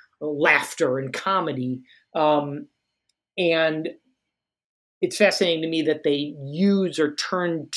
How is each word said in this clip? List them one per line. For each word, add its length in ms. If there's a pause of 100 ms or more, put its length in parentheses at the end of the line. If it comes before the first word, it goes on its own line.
(200)
laughter 800
and 140
comedy. 720 (300)
Um, 540 (720)
and 520 (1120)
it's 160
fascinating 420
to 80
me 140
that 200
they 400
use 560
or 160
turn 640